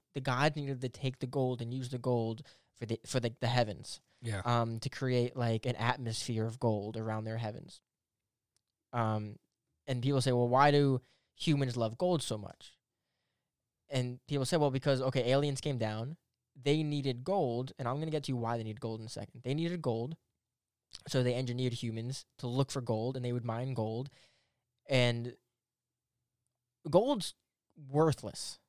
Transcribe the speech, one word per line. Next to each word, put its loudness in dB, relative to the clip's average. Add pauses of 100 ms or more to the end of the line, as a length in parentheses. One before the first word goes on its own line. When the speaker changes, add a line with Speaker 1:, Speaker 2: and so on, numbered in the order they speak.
(140)
Speaker 1:
the -4
gods 2
needed -4
to -2
take -4
the -4
gold 0
and -6
use -6
the -6
gold 0 (320)
for -8
the, -2
for -2
the, 0
the 0
heavens, 0 (220)
Speaker 2:
Yeah. -4
Speaker 1:
um, 2
to -6
create, 0
like, 0
an 0
atmosphere -2
of -8
gold -2
around -4
their -6
heavens. -8 (1120)
Um, -2 (500)
and -2
people 4
say, 2
"Well, 4
why 8
do 6 (340)
humans 0
love 0
gold 2
so -4
much?" -14 (1160)
And -2
people 0
say, 2
"Well, 4
because, 2
okay, 2
aliens 2
came -2
down, -4 (460)
they 4
needed -2
gold," 0
and -2
I'm -2
gonna -4
get -2
to -2
why 0
they -6
need -8
gold -6
in -10
a -14
second. -12
They -2
needed -2
gold, -2 (880)
so 2
they 2
engineered 0
humans -6 (120)
to -8
look 2
for -4
gold, -2
and -4
they -2
would -2
mine -2
gold. -2 (760)
And 2 (1500)
gold's 4 (560)
worthless 0 (100)